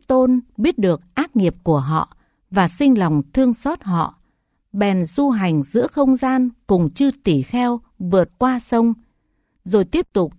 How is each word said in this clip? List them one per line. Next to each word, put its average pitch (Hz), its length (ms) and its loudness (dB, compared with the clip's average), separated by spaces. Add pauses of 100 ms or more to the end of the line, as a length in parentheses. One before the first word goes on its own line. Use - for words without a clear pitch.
Tôn 254 340 2 (160)
biết 262 220 -2
được 180 220 0 (140)
ác 285 220 -4
nghiệp 180 260 0
của 151 180 0
họ 156 360 -4 (340)
và 185 180 2
sinh 269 300 2
lòng 156 240 0 (100)
thương 254 220 2
xót 320 280 -6
họ, 175 360 -4 (540)
bèn 196 320 0
du 277 260 0
hành 180 320 0
giữa 240 240 -2
không 262 300 0
gian 254 320 -2 (180)
cùng 180 240 2
chư 277 200 0 (140)
tỷ 147 180 0
kheo 240 380 -4 (180)
vượt 190 400 -2
qua 254 220 0
sông, 233 340 0 (720)
rồi 190 200 0
tiếp 311 280 -4
tục 175 260 -2